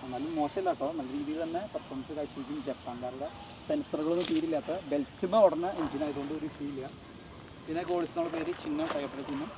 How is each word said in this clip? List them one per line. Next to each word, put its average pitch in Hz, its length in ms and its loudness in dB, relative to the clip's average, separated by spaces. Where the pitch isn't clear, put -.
എന്നാലും 285 340 -2
മോശമല്ല 180 340 2
കേട്ടോ. 135 160 0
നല്ല 127 180 -4
രീതിയിൽ 147 280 0
തന്നെ 170 180 0
പെർഫോമൻസ് 139 460 -6
കാഴ്ചവെക്കും. 143 400 -4
ജപ്പാൻകാരുടെ 123 600 -4
സെൻസറുകളൊന്നും 156 600 2
തീരില്ലാത്ത 160 400 2
ബെൽറ്റുമേ 180 540 4
ഓടുന്ന 165 200 6
എഞ്ചിനായതുകൊണ്ട് 143 560 0
ഒരു 151 120 -4
ഇഷ്യൂ 143 220 -6
ഇല്ല. 131 120 -6
പിന്നെ 160 220 -2
ഗോൾസ് 170 240 2
എന്നുള്ള 165 240 0
പേര്, 160 160 0
ചിഹ്നം, 160 320 0
ടയോട്ടയുടെ 135 360 -2
ചിഹ്നം - 280 -2